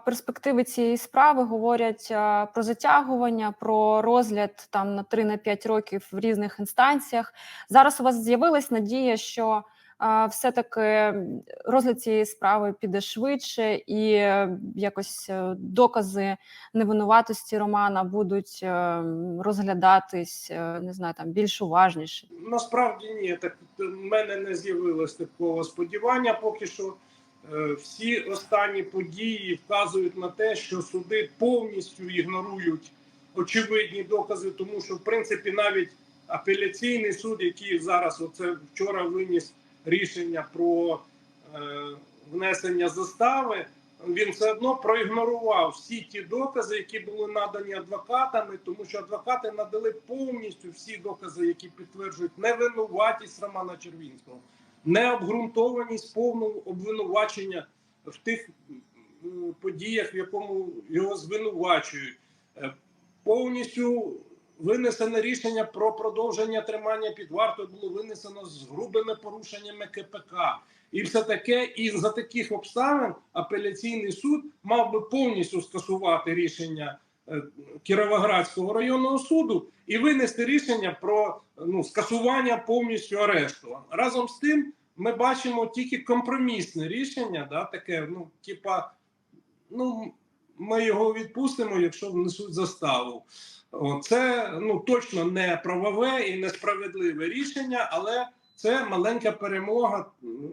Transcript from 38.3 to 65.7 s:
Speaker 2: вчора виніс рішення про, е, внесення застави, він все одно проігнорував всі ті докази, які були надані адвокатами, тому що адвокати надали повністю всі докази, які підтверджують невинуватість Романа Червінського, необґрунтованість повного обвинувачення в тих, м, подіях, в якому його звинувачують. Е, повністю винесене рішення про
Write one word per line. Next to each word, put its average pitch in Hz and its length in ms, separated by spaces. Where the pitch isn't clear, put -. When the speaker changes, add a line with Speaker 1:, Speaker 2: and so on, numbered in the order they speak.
Speaker 2:
вчора 190 300
виніс 175 500
рішення 170 680
про, 170 460
е, 147 40
внесення 180 580
застави, 214 760
він 190 240
все 214 200
одно 247 240
проігнорував 226 920
всі 220 320
ті 202 200
докази, 220 560
які 208 220
були 208 280
надані 202 460
адвокатами, 202 920
тому 190 200
що 208 120
адвокати 214 540
надали 214 400
повністю 233 800
всі 202 280
докази, 175 500
які 170 220
підтверджують 180 680
невинуватість 220 1080
Романа 185 340
Червінського, 139 600
необґрунтованість 226 1300
повного 226 400
обвинувачення 196 1000
в 151 120
тих, - 320
м, 175 360
подіях, 190 540
в - 20
якому 190 520
його 190 260
звинувачують. 170 1000
Е, 135 160
повністю 240 920
винесене 226 640
рішення 226 420
про 214 300